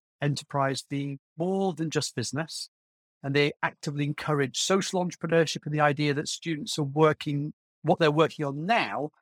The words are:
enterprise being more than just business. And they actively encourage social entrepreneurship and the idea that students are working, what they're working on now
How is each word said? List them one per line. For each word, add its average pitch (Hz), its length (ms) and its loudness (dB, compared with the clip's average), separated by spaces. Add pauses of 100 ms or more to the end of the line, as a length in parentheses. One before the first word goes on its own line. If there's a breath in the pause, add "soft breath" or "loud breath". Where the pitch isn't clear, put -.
(220)
enterprise 139 640 0
being 143 300 -6 (180)
more 185 380 0
than 156 160 -4
just - 260 -2
business. 139 540 -6 (520)
And 139 120 -2
they 147 180 4 (100)
actively 147 420 -4
encourage 143 540 -2
social 190 460 0
entrepreneurship 165 600 0
and 151 80 -2
the 151 60 2
idea 147 340 4
that 151 140 -4
students - 500 -6
are 151 60 0
working, 147 680 2 (300)
what 147 160 2
they're 156 120 6
working 151 360 2
on 143 180 -6
now 151 460 0 (100)